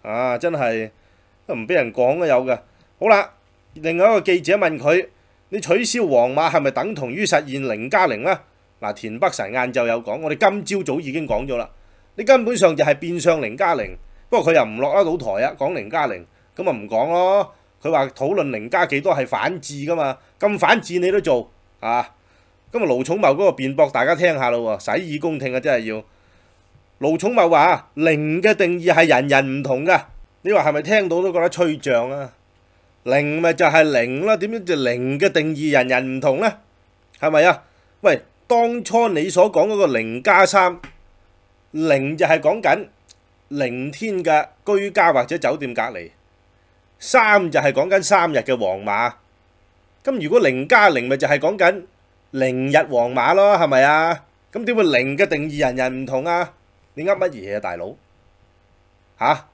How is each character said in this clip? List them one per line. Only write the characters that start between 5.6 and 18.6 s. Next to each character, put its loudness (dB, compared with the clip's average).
取 0
消 -2
黃 2
碼 0
係 0
咪 0
等 -4
同 -8
於 -4
實 0
現 -6
零 -6
加 2
零 -4
呢？」 -2
嗱， -6
田 -12
北 0
辰 -8
晏 -2
晝 0
有 -2
講， -8
我 -6
哋 -8
今 -
朝 -4
早 -4
已 -12
經 -6
講 -4
咗 -6
啦。 -6
你 -8
根 4
本 -2
上 2
就 2
係 2
變 -6
相 2
零 -8
加 0
零， -6
不 0
過 2
佢 4
又 4
唔 -6
落 2
得 0
到 -2
台 -2
啊， -4
講 -4
零 -10
加 -2
零， -8
咁 -10
咪 0
唔 -8
講 0
咯。 0
佢 -4
話 2
討 -4
論 -2
零 -8